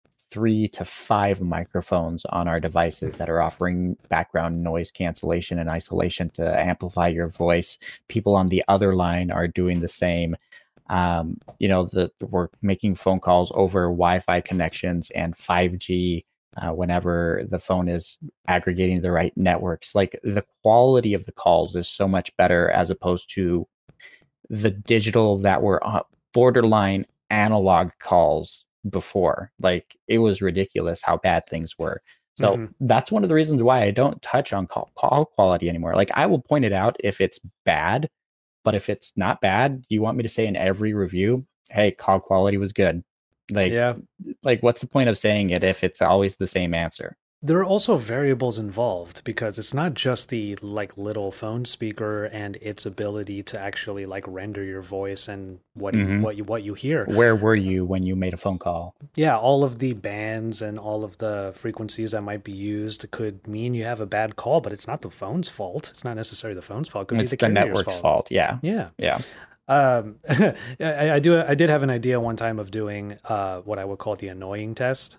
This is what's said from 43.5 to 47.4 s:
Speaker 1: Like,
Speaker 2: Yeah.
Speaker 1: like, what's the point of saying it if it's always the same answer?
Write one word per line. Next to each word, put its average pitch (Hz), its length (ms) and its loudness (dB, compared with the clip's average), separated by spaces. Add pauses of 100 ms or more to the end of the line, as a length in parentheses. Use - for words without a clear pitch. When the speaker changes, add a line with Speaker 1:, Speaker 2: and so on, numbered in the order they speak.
Speaker 1:
Like, 101 220 0
Speaker 2:
Yeah. 120 220 0 (480)
Speaker 1:
like, 120 200 2
what's 120 180 2
the 127 80 -10
point 131 200 2
of 110 100 2
saying 104 320 2
it 87 140 2
if 92 200 2
it's - 180 -2
always 95 340 4
the 92 120 -4
same 87 260 -2
answer? - 420 -6 (260)